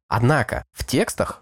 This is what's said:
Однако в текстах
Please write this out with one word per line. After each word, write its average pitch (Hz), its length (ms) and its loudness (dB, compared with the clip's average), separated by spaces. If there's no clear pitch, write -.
Однако 120 560 2
в - 120 -8
текстах - 560 -2